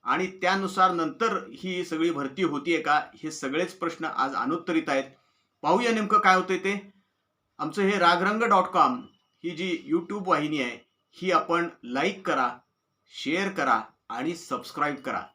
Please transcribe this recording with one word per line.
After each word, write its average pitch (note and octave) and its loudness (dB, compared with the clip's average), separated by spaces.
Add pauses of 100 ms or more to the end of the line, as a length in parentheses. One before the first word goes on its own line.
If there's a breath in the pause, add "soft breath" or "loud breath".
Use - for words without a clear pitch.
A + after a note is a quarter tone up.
आणि D#3+ 0
त्यानुसार F#3 2
नंतर E3+ -2
ही F3+ -4
सगळी E3 0
भरती C#3 -2
होतीये D3+ 0
का? D3+ 2 (220)
हे D#3 -8
सगळेच D#3 -4
प्रश्न E3 -6
आज C#3 -2
अनुत्तरित D#3+ 0
आहेत. C3+ 2 (580)
पाहूया G#3+ 2
नेमकं G#3+ 2
काय F#3 6
होतंय F#3 0
ते. G3+ -4 (640)
आमचं D#3 -4
हे G3 2
रागरंग F#3 4
डॉट G3+ 4
कॉम C3+ 2 (420)
ही E3+ -4
जी E3+ -4 (120)
YouTube F3 -2
वाहिनी D3+ 0
आहे, A#2+ -4 (340)
ही F3+ -4
आपण E3+ 2 (160)
लाईक D3+ -2
करा, C3+ 0 (760)
शेअर F#3 -2
करा C3+ 0 (280)
आणि B3+ -4
सबस्क्राईब - -6
करा. G#2 -6 (140)